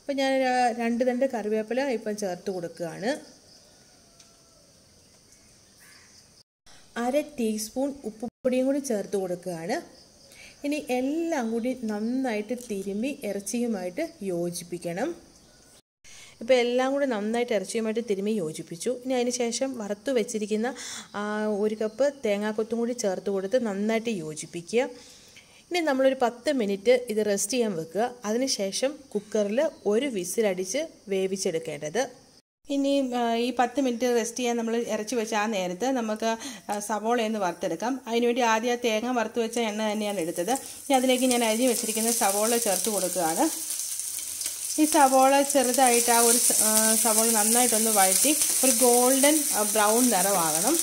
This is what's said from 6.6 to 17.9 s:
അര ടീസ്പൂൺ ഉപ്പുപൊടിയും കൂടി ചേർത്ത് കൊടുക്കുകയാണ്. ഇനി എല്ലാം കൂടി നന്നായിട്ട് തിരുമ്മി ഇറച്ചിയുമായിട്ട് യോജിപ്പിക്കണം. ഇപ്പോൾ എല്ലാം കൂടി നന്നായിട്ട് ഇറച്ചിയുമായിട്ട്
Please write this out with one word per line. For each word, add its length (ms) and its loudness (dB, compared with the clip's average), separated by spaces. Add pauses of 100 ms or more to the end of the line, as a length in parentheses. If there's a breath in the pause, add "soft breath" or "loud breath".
അര 100 -2 (260)
ടീസ്പൂൺ 500 -2 (180)
ഉപ്പുപൊടിയും 640 -2
കൂടി 120 0 (100)
ചേർത്ത് 240 -2
കൊടുക്കുകയാണ്. 600 -4 (880 loud breath)
ഇനി 100 -2 (200)
എല്ലാം 560 0
കൂടി 180 -2 (200)
നന്നായിട്ട് 640 -2 (120)
തിരുമ്മി 440 -4 (180)
ഇറച്ചിയുമായിട്ട് 760 -4 (180)
യോജിപ്പിക്കണം. 840 -4 (1300 loud breath)
ഇപ്പോൾ 140 4 (100)
എല്ലാം 300 2
കൂടി 200 0
നന്നായിട്ട് 420 -2
ഇറച്ചിയുമായിട്ട് 540 -2